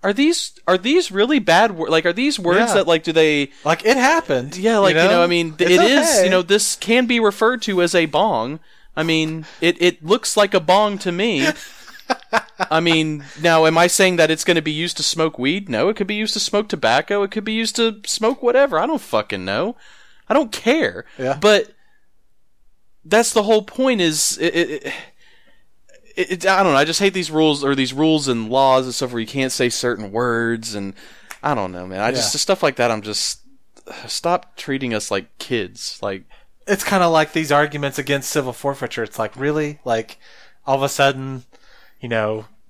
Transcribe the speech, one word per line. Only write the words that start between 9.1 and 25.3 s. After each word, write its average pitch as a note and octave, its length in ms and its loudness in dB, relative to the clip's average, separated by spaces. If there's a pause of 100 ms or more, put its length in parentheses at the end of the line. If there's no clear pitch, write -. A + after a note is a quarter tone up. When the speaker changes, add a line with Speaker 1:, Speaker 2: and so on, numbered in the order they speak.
Speaker 1:
it, E3+ 200 0
it F3 240 0
looks G3 320 -2
like G3+ 160 2
a F#3+ 80 2
bong G3 380 2
to F#3 140 -4
me. G3+ 400 0
Speaker 2:
<laughs> - 1200 -8
Speaker 1:
I D#3+ 100 2
mean, D#3 440 0 (160)
now, D#3+ 260 6
am D#3+ 120 4
I F3 80 6
saying F3+ 300 2
that D#3 160 4
it's D#3 120 -4
gonna - 180 2
be D3+ 100 -4
used D#3+ 240 -4
to D#3 80 -6
smoke D#3+ 340 -2
weed? F3 300 -2
No, B2+ 220 0
it A3 60 -4
could G3 120 -4
be G#3 80 -4
used G#3+ 180 -4
to - 60 -4
smoke G#3 280 -2
tobacco. D3+ 540 0
It G3 80 -4
could G#3 140 -6
be A3 80 -4
used A3 240 -4
to A3+ 280 -2
smoke A3+ 380 -2
whatever. B3+ 380 2
I G#3 60 0
don't D4+ 140 -2
fucking G#2+ 440 -4
know. A#2+ 320 -4 (520)
I A3 60 0
don't C#4 160 2
care. A#3 540 -2 (140)
Speaker 2:
Yeah. C3+ 220 -4
Speaker 1:
But G3+ 300 4 (1300)
that's G#3+ 280 2
the A3 100 2
whole G#3+ 200 2
point B3 380 -2
is, D#3 380 -2
it, E3 160 -2
it, D#3 380 -2 (1200)